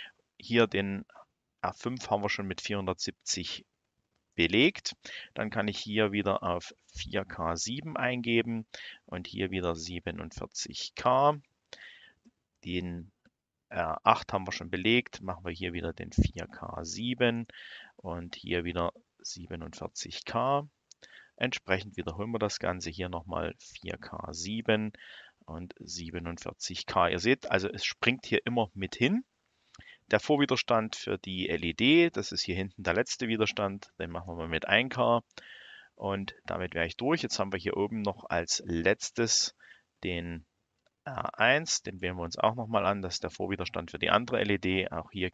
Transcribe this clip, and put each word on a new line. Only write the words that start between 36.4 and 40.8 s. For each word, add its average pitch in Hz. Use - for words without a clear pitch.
damit 90
wäre 85
ich 85
durch. 151
Jetzt -
haben 98
wir 98
hier 92
oben 104
noch 98
als -
letztes 90
den 87